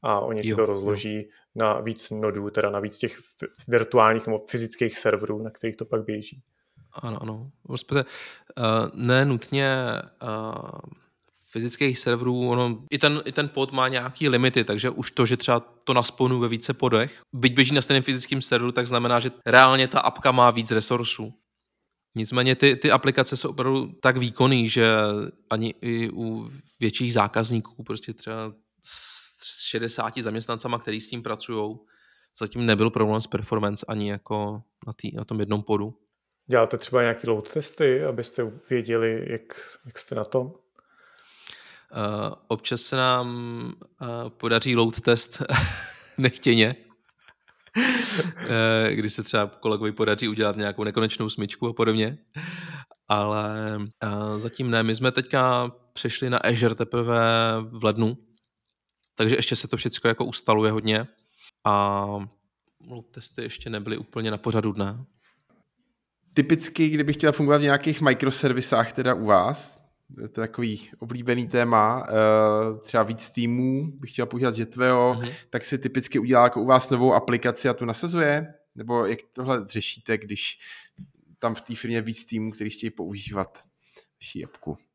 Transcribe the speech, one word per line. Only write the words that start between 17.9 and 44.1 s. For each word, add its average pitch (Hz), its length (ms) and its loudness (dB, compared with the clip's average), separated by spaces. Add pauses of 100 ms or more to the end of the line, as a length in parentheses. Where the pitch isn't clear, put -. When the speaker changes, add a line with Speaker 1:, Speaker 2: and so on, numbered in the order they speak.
Speaker 2:
fyzickém 131 380 -4
serveru, 123 300 0
tak 120 160 -2
znamená, 120 320 2
že 123 120 -2 (140)
reálně 131 420 8
ta 139 120 2
apka - 320 2
má 123 200 8
víc 117 200 -2
resursů. 113 600 -2 (840)
Nicméně 123 400 2
ty, 139 200 6
ty 135 160 2
aplikace 131 460 2
jsou - 120 -2
opravdu 135 420 -2 (100)
tak 127 160 4
výkonný, 123 520 2
že 113 240 4 (560)
ani 110 320 -2
i 117 320 -4
u 113 380 -8 (280)
větších 117 340 -2
zákazníků 113 680 -2
prostě 110 300 -10
třeba 110 400 -10 (300)
s - 460 -10 (120)
s - 260 -12
šedesáti 117 540 -6
zaměstnancama, 113 580 -6
který 110 220 -8
s - 60 -14
tím 120 160 -10
pracujou, 110 640 -8 (540)
zatím 120 260 -4
nebyl 107 240 6
problém 107 320 0
s - 60 -8
performance 104 600 -4
ani 104 200 -4
jako 104 520 -6 (260)
na 110 60 -10
tý, - 220 -10
na 107 100 -8
tom 110 140 -6
jednom 104 240 -2
podu. 107 340 -2 (500)
Speaker 1:
Děláte 120 300 4
třeba - 240 0
nějaký 117 280 0
load 107 240 -2
testy, 147 500 0
abyste 120 480 -4 (180)
věděli, 113 640 -2
jak, 113 100 -6 (440)
jak 123 140 -18
jste - 160 -8
na 107 80 -4
tom? 131 300 -4 (1400)
Speaker 2:
Eh, 104 440 -6 (120)
občas 117 340 -4
se - 140 -6
nám, 120 760 -2 (280)
eh, 135 40 -12 (240)